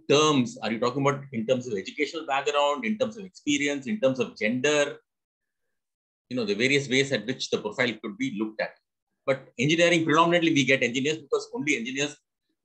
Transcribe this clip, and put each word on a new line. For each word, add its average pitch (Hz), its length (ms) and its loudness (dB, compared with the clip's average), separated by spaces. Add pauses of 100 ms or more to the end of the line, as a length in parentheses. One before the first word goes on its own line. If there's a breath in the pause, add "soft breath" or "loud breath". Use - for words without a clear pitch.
terms 147 540 4
are 107 100 -4
you 117 60 -2
talking 123 240 0
about? 139 300 0
In 113 140 -6
terms 123 200 0
of 117 100 -4
educational 143 500 -6
background, 143 600 0
in 110 100 0
terms 110 220 -2
of 95 80 -12
experience, 143 600 -2
in 107 140 -4
terms 131 200 2
of - 180 -4
gender? 143 600 0 (1300)
You 123 60 -8
know, 117 100 -2
the 101 80 -2
various 131 340 2
ways 139 240 2
at 107 140 -2
which - 240 -8
the 107 80 0
profile 113 340 -2 (100)
could 101 140 -10
be 131 220 -4
looked 110 240 -4
at. 85 80 -6 (560)
But 135 220 -2 (100)
engineering, 165 460 2
predominantly 165 500 4
we 139 100 4
get 131 180 2
engineers 131 360 -2
because 139 340 -4
only 139 240 -2
engineers, 135 400 -6 (480)